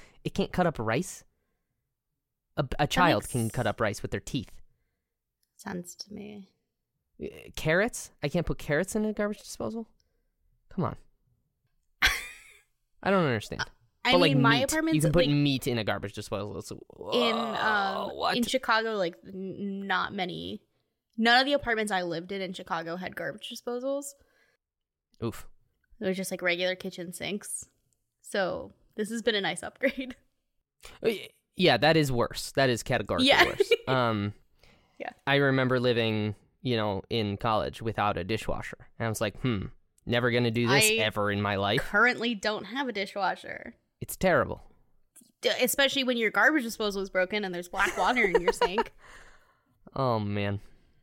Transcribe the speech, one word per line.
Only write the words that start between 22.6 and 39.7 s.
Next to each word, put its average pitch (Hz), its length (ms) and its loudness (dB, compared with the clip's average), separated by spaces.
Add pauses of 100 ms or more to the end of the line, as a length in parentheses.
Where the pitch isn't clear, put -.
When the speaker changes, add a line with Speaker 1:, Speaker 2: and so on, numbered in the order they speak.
Speaker 2:
had 180 200 -10
garbage - 380 -8
disposals. 262 520 -6 (1160)
Speaker 1:
Oof. - 240 -8 (520)
Speaker 2:
It 208 80 -4
was 185 100 -2
just, 190 140 -6
like, 180 100 -8
regular 180 320 0
kitchen 185 400 -10
sinks. - 520 -8 (580)
So 190 500 -4 (220)
this 208 160 -6
has 226 100 -6
been 220 140 0
a 202 60 0
nice 175 220 -4
upgrade. 262 580 -4
<laughs> - 40 -20 (720)
Speaker 1:
Uh, - 140 0
y-, 185 180 -4 (280)
yeah, 151 220 6
that 151 180 6
is 147 160 4
worse. - 420 -2
That 135 180 4
is 113 100 0
categorically 117 460 0
Speaker 2:
Yeah. 277 160 8
<laughs> - 20 8
Speaker 1:
worse. - 260 0 (160)
Um, 113 460 2 (640)
Speaker 2:
Yeah. - 140 -10 (160)
Speaker 1:
I 139 80 4
remember 135 440 4
living, 113 540 2 (300)
you 123 120 0
know, 107 360 0
in 104 260 0
college 107 460 0
without 104 340 0
a 87 60 -4
dishwasher. - 540 -4 (200)
And 117 80 -2
I 113 40 0
was 107 120 -4
like, 107 200 -2
"Hmm, 113 240 0 (420)